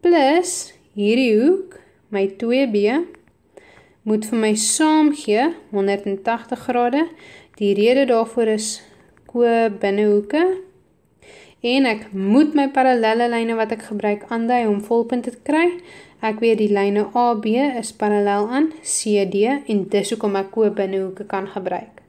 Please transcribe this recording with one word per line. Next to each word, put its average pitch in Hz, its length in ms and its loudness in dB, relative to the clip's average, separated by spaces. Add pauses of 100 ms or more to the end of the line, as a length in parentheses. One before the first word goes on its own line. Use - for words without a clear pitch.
plus 339 500 4 (380)
hierdie 220 420 2
hoek, 330 460 0 (320)
my 196 160 0
twee 233 400 -2
B, 208 160 0 (1200)
moet 214 240 -2
vir 233 120 -2
my 214 140 2
saam 311 580 2
gee, 233 360 0 (240)
honderd 202 340 -2
en 196 160 -4
tagtig 233 440 -4
grade. 247 400 0 (500)
Die 202 180 0
rede 240 320 4
daarvoor 226 460 0
is 214 160 -4 (580)
ko-binnehoeke. 214 1200 2 (1200)
En 254 240 2
ek 214 240 -4
moet 214 400 2
my 285 160 2
parallelle 240 640 2
lyne 226 240 -2
wat 220 160 -2
ek 220 160 -10
gebruik 208 400 -4
aandui 233 400 0
om 202 160 0
volpunte 233 480 -2
te - 80 -20
kry. 330 300 0 (500)
Ek 220 200 -4
weet 226 200 2
die 208 120 2
lyne 202 400 2
A 240 240 2
B 214 200 -2
is 254 360 -2
parallel 208 560 0
aan 294 220 0 (100)
C 208 480 0
D 196 200 0
en 233 400 -2
dis 202 240 -2
hoekom 214 240 -4
ek 196 160 -6
ko-binnehoeke 196 760 -2
kan 196 200 -6
gebruik. 180 600 -10